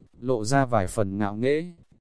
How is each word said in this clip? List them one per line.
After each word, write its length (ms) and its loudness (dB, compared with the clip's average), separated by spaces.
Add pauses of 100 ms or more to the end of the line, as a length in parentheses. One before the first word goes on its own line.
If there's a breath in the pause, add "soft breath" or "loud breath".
(200)
lộ 240 -2
ra 220 4
vài 220 2
phần 300 -2
ngạo 180 -2
nghễ, 380 -2 (280)